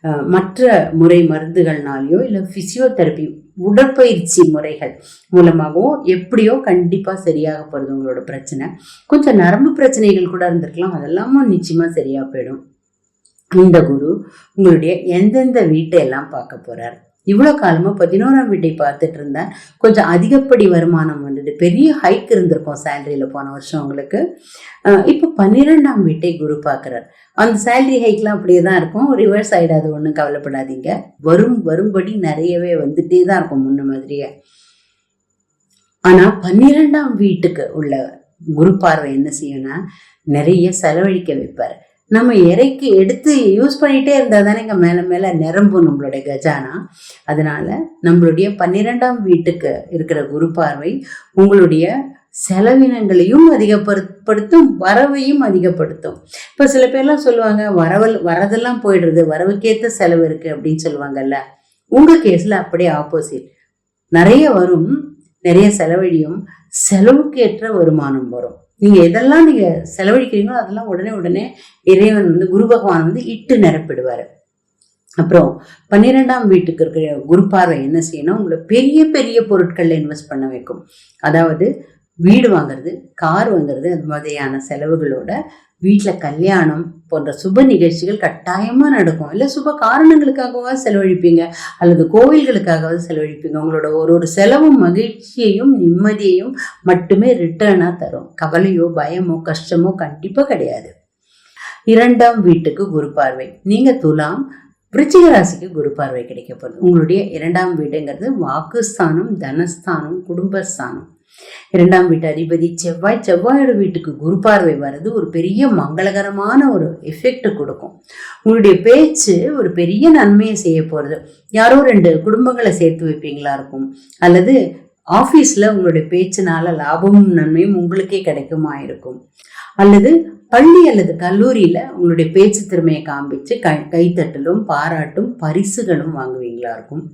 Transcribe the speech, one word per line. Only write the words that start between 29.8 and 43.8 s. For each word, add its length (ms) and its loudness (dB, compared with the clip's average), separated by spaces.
ஒண்ணும் 220 -6
கவலைப்படாதீங்க. 760 -8
வரும், 440 2
வரும்படி 520 -2
நிறையவே 580 -4
வந்துட்டே 520 0
தான் 120 0
இருக்கும் 280 -4
முன்ன 180 -2
மாதிரியே. 580 -10
ஆனா 400 6
பன்னிரெண்டாம் 760 4
வீட்டுக்கு 580 -2
உள்ள 480 -8
குரு 240 2
பார்வை 360 0
என்ன 160 -2
செய்யும்னா 460 -10
நிறைய 480 0
செலவழிக்க 600 -2
வைப்பார். 420 -8
நம்ம 240 2
இறக்கி 520 4
எடுத்து 480 2
யூஸ் 460 2